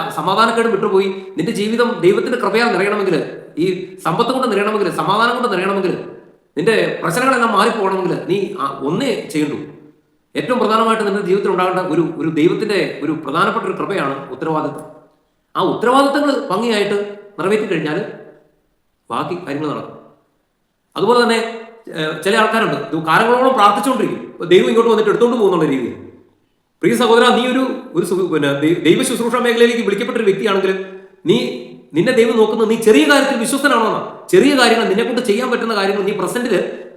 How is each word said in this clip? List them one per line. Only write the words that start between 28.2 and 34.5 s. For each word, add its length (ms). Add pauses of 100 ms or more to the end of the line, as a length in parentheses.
പിന്നെ, 200
ദൈ-, 300
ദൈവ 200
ശുശ്രൂഷ 320
മേഖലയിലേക്ക് 500
വിളിക്കപ്പെട്ടൊരു 380
വ്യക്തിയാണെങ്കിൽ 640 (400)
നീ, 120 (560)
നിന്നെ 180
ദൈവം 260
നോക്കുന്നത് 320
നീ 60
ചെറിയ 340
കാര്യത്തിൽ 280
വിശ്വസ്തനാണോ 480
എന്നാ. 340 (100)
ചെറിയ 300